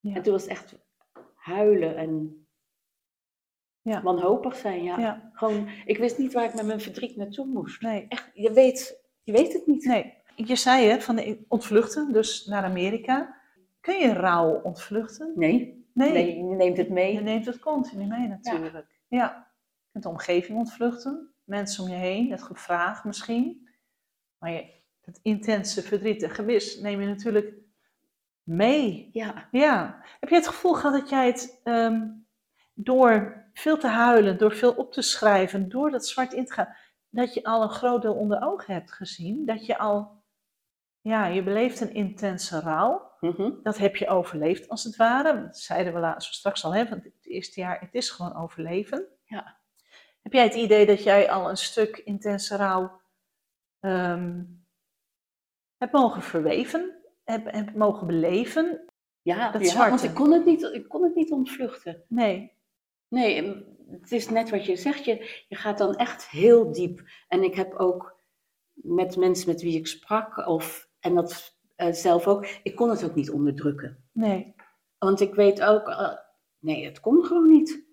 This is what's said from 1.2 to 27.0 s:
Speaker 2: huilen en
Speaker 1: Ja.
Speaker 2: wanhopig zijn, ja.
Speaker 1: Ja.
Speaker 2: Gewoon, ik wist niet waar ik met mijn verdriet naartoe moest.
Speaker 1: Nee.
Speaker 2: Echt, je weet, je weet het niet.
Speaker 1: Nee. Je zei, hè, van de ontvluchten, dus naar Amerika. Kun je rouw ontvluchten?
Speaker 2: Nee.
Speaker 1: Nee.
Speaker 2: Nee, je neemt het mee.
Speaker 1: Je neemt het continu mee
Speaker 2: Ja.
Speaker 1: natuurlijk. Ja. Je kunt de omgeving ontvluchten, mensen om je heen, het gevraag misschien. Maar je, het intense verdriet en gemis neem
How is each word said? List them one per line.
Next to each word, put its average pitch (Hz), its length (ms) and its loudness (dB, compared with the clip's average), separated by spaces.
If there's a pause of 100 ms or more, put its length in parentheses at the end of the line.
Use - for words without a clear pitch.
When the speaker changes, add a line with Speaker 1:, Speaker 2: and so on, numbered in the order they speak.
Speaker 2:
huilen 180 640 2
en 156 420 -6 (1400)
Speaker 1:
Ja. 208 200 -4
Speaker 2:
wanhopig 185 540 0
zijn, 185 260 -6
ja. 175 160 -4
Speaker 1:
Ja. 220 340 -4
Speaker 2:
Gewoon, 208 360 -2 (160)
ik 208 140 0
wist 240 200 0
niet 262 140 -2
waar 240 120 0
ik 226 100 -4
met 220 120 -4
mijn 214 140 -4
verdriet - 360 -12
naartoe 202 300 -10
moest. 233 360 -8
Speaker 1:
Nee. 220 260 -6
Speaker 2:
Echt, - 260 -12
je 214 180 0
weet, 254 500 4 (200)
je 214 100 -8
weet 277 200 4
het - 140 -4
niet. 294 180 2
Speaker 1:
Nee. 233 300 0 (220)
Je 233 200 -2
zei, 254 300 6
hè, 240 140 6
van 233 160 -2
de 214 320 -6
ontvluchten, 233 640 0
dus 214 340 0
naar 202 180 -4
Amerika. 208 720 -2 (440)
Kun 381 180 -2
je 262 140 4
rouw 170 480 2
ontvluchten? 226 760 -8
Speaker 2:
Nee. 170 480 0 (100)
Speaker 1:
Nee. 285 200 2
Speaker 2:
Nee, 175 240 2
je 175 60 -8
neemt 180 340 2
het 180 140 0
mee. 190 240 2
Speaker 1:
Je 208 60 -4
neemt 220 260 -4
het 240 120 -8
continu 254 480 -4
mee 226 140 -6
Speaker 2:
Ja. 247 60 -2
Speaker 1:
natuurlijk. 165 600 -8 (220)
Ja. 240 180 2 (580)
Je - 80 -20
kunt - 120 -12
de 170 60 -8
omgeving 180 480 -2
ontvluchten, 240 760 -6 (100)
mensen 196 400 -6
om 185 60 -6
je 180 60 -8
heen, 185 340 -2
het - 120 -8
gevraag 175 640 -4
misschien. 233 640 -6 (720)
Maar 165 140 -10
je, - 180 -10 (300)
het - 220 -20
intense 208 600 -2
verdriet 214 400 -2
en - 80 -4
gemis 214 500 -2
neem 202 200 -6